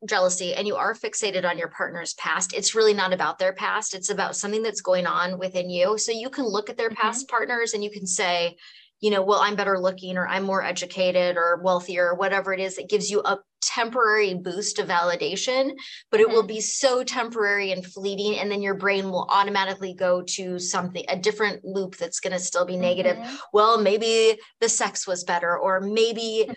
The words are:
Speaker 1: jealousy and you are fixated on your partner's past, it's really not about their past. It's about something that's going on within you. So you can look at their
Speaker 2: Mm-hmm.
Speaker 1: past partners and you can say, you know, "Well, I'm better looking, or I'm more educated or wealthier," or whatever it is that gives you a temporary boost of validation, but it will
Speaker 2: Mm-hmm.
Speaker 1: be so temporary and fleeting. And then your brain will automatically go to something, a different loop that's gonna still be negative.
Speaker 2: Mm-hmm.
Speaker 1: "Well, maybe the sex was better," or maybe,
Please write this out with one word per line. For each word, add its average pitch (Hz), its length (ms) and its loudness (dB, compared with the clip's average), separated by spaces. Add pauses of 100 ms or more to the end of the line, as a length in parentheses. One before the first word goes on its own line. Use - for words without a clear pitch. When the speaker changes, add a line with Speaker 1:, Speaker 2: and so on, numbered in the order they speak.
Speaker 1:
jealousy 185 480 0
and 202 140 -2
you 202 80 -2
are 202 200 0
fixated 185 540 -2
on 165 80 -2
your 165 120 -4
partner's 170 460 -6
past, 156 380 -2
it's 202 220 -2
really 220 180 6
not 185 200 0
about 170 260 0
their 185 140 2
past. 196 400 -4
It's 185 160 -6
about 196 260 -2
something 214 280 -2
that's 214 180 -4
going 180 260 2
on 180 320 0
within 185 300 -4
you. 180 280 2
So 220 140 -2
you 226 180 -6
can 269 160 -4
look 208 240 -2
at 226 60 -10
their 226 140 0
Speaker 2:
Mm-hmm. 220 120 -4
Speaker 1:
past 226 280 0
partners 233 440 0
and 208 120 -2
you 208 60 -6
can 196 140 -12
say, 175 520 0 (420)
you 208 120 2
know, 196 100 4
"Well, 196 180 4
I'm 208 160 2
better 190 240 2
looking, 185 380 -2
or 175 100 -2
I'm 185 140 -2
more 190 220 0
educated 180 760 0
or 170 260 2
wealthier," 180 440 2
or 175 80 0
whatever 190 360 0
it 185 80 -2
is 185 180 -4
that 185 120 -10
gives 190 220 0
you 208 120 2
a 196 140 0 (240)
temporary 220 720 2
boost 185 460 -4
of 180 80 -2
validation, 180 840 0 (380)
but 214 100 6
it 220 80 8
will 226 120 4
Speaker 2:
Mm-hmm. 202 80 4
Speaker 1:
be 214 140 -6
so 254 420 2
temporary 226 680 0
and 180 120 -4
fleeting. 202 540 -4
And 202 120 -2
then 202 120 -2
your 196 100 0
brain 196 380 0
will 180 180 -2
automatically 190 640 0
go 180 360 2
to 180 280 -6
something, 180 520 -4
a - 60 -2
different 208 480 -2
loop 190 340 -6
that's 170 220 -6
gonna 185 200 -4
still 180 260 0
be 180 100 -4
negative. 180 420 2
Speaker 2:
Mm-hmm. 269 180 -12 (180)
Speaker 1:
"Well, 220 260 6
maybe 220 600 4 (220)
the 226 80 4
sex - 360 -2
was 180 180 -4
better," 175 360 0
or 190 200 2
maybe, 220 760 0